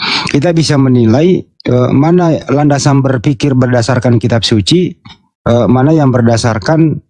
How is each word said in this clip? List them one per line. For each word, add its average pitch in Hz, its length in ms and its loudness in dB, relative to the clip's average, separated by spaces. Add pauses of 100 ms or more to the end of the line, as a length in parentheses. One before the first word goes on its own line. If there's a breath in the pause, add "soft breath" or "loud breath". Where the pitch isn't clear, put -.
(280 loud breath)
Kita 143 240 -2
bisa 151 240 0
menilai, 131 680 2
eh, 123 460 -2
mana 165 540 0
landasan 139 560 0
berpikir 131 560 -2
berdasarkan 123 640 0
kitab 113 240 -2
suci, 151 560 0 (480 loud breath)
eh, 117 180 2
mana 131 300 2
yang 135 160 2
berdasarkan, 120 960 0